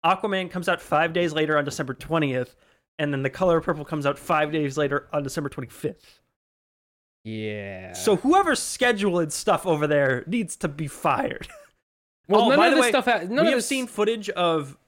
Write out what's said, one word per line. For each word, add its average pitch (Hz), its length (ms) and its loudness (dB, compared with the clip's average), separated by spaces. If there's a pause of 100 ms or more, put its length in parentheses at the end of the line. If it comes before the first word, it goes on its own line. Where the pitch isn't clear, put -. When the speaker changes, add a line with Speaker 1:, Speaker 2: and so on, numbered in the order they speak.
Speaker 1:
Aquaman 190 460 0
comes 180 180 -4
out 175 140 0
five 160 300 0
days 175 200 0
later 156 240 0
on 143 80 2
December 135 300 -6
twentieth, 139 600 -2 (440)
and 147 140 -2
then 135 100 -2
The 135 80 0
Color 170 300 2
Purple 151 240 -4
comes 147 220 -4
out 139 120 0
five 151 340 0
days 147 240 -2
later 143 360 -2
on 147 100 -2
December 139 260 -6
twenty-fifth. - 720 -12 (1040)
Speaker 2:
Yeah. 104 720 -10
Speaker 1:
So 208 220 2
whoever's 339 440 2
scheduling 196 720 0
stuff - 340 -2
over 151 200 0
there 139 400 2
needs 208 300 -4
to 175 120 -6
be 147 200 -6
fired. - 640 -2
<laughs> 640 60 -20 (680)
Speaker 2:
Well, 208 180 6
Speaker 1:
Oh, 233 40 4
Speaker 2:
none 269 80 6
Speaker 1:
by 302 120 6
Speaker 2:
of - 20 6
Speaker 1:
the 277 60 4
Speaker 2:
this 311 80 6
Speaker 1:
way, 240 40 4
Speaker 2:
stuff 240 160 2
ha-, 233 140 2
none 175 100 -6
Speaker 1:
we 233 120 -2
Speaker 2:
of 320 80 6
Speaker 1:
have 277 80 4
Speaker 2:
this 233 120 0
Speaker 1:
seen 262 180 -2
footage 208 440 -2
of 160 580 0